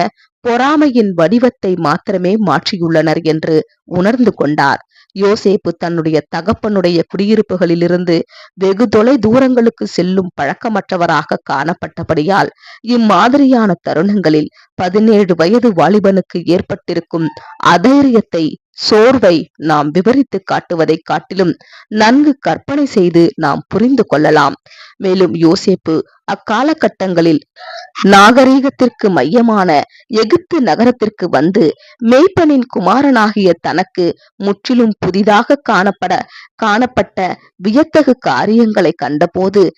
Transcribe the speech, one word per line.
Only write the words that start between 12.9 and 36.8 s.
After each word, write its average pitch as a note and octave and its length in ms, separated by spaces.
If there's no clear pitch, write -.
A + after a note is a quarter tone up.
தருணங்களில் E3 680
பதினேழு G3+ 580
வயது G#3+ 360
வாலிபனுக்கு F#3 760
ஏற்பட்டிருக்கும் E3+ 840
அதைரியத்தை, A3 760
சோர்வை A3 580
நாம் D3+ 320
விவரித்து G3+ 540
காட்டுவதை D#3 580
காட்டிலும் E3+ 500
நன்கு B3 500
கற்பனை C#4 460
செய்து E3+ 380
நாம் D#3 320
புரிந்து A#3 380
கொள்ளலாம். D3+ 500
மேலும் F#3 340
யோசேப்பு E3+ 600
அக்காலகட்டங்களில் G3 1120
நாகரீகத்திற்கு B3 1080
மையமான F#3 600
எகிப்து A3+ 500
நகரத்திற்கு A3 680
வந்து, F#3 360
மேய்ப்பனின் C#4+ 680
குமாரனாகிய G#3+ 800
தனக்கு E3+ 420
முற்றிலும் G#3+ 640
புதிதாக G#3 640
காணப்பட, F#3+ 480
காணப்பட்ட A3 640